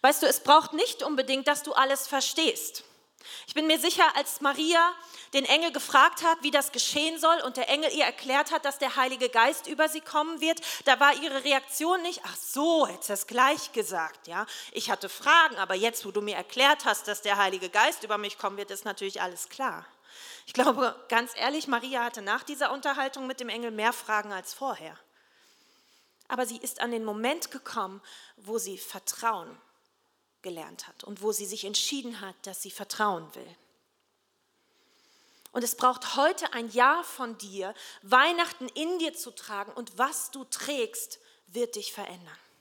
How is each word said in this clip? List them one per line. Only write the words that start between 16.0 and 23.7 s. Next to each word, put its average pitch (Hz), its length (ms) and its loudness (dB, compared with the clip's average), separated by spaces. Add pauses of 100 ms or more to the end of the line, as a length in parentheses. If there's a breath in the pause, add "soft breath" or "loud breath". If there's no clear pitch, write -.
wo 202 60 -10
du 208 100 -2
mir 208 140 -4
erklärt 269 500 4
hast, - 220 0
dass 208 160 -6
der 202 140 2
Heilige 185 320 2
Geist 220 340 2
über 208 160 -2
mich 202 180 -8
kommen 202 200 -4
wird, 202 120 -8
ist 196 160 -10
natürlich 196 360 -6
alles 180 280 -6
klar." 233 380 -6 (580 loud breath)
Ich - 80 -18
glaube, 247 420 2 (140)
ganz 240 260 2
ehrlich, 285 320 -2
Maria 247 360 -2
hatte 233 180 -6
nach 208 220 -2
dieser 277 280 -2
Unterhaltung 269 540 -4
mit 262 140 -8
dem 240 100 -8
Engel 233 220 -6